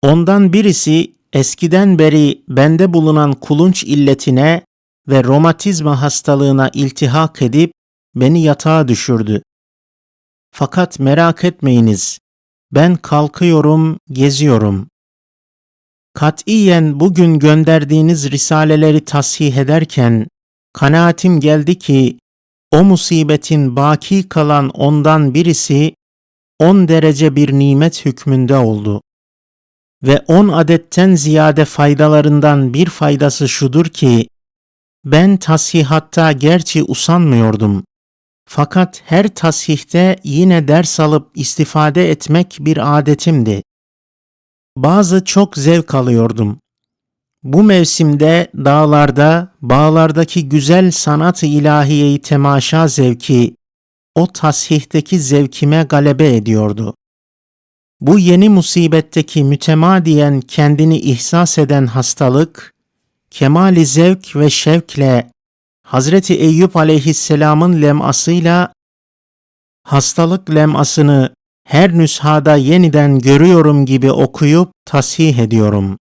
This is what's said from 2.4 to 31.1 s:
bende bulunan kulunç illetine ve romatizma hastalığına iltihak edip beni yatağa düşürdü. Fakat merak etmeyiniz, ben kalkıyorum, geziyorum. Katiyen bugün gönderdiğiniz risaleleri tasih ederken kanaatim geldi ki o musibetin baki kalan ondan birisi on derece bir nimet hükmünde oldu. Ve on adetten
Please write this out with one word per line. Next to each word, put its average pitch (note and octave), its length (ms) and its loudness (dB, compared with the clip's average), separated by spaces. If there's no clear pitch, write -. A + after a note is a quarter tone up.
bende D#3+ 440 0
bulunan D3+ 400 0
kulunç D#3+ 520 -2
illetine C#3 760 0
ve C3+ 160 2
romatizma D3+ 800 0
hastalığına C#3 720 -2
iltihak C#3+ 680 -4
edip D3 300 0
beni C#3+ 280 2
yatağa D#3 460 0
düşürdü. A2 540 -2
Fakat F3 440 -4
merak D#3 460 0
etmeyiniz, A#2+ 760 0
ben E3+ 240 2
kalkıyorum, D#3 1000 0
geziyorum. C3 800 0
Katiyen E3 880 0
bugün E3+ 380 2
gönderdiğiniz D#3 920 2
risaleleri D#3 760 0
tasih C#3+ 520 -4
ederken C3+ 720 -2
kanaatim E3+ 680 0
geldi D3+ 380 0
ki C3 400 0
o D#3+ 140 4
musibetin D3+ 920 0
baki D3+ 520 -2
kalan D3 400 -2
ondan D3 680 0
birisi D#3 600 -2
on F3+ 300 4
derece D#3 480 2
bir D3 160 0
nimet C#3 520 0
hükmünde C3+ 520 -2
oldu. G#2+ 440 -2
Ve C#3 240 0
on F#3+ 220 4
adetten E3+ 680 0